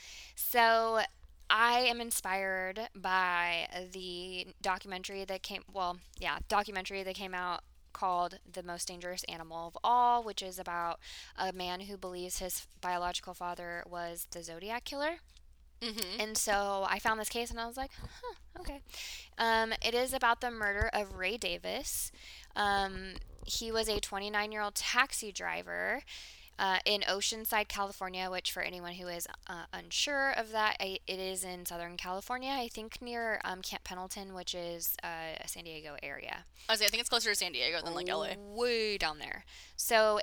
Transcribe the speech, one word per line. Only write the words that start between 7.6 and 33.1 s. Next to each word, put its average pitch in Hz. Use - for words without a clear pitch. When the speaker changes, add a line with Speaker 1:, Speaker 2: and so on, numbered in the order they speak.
Speaker 1:
called 175
The 175
Most 175
Dangerous 180
Animal 165
of 160
All, 240
which 214
is 185
about 170
a 190
man 180
who 196
believes 180
his -
biological 180
father 175
was 175
the 170
Zodiac 185
Killer. 294
Speaker 2:
Mm-hmm. 220
Speaker 1:
And 220
so 202
I 196
found 220
this 214
case 240
and 233
I 233
was 240
like, 269
"Huh, 494
okay." 285
Um, 226
it 226
is 247
about 240
the 247
murder 214
of 196
Ray 190
Davis. 180
Um, 190
he -
was 220
a 208
twenty-nine-year-old 208
taxi 240
driver 175
uh, 190
in 202
Oceanside, 214
California, 185
which 180
for 180
anyone 175
who 180
is, 175
uh, 170
unsure 269
of 220
that, 214
I, 190
it 185
is 185
in 180
Southern 170
California, 247
I 254
think 220
near, 233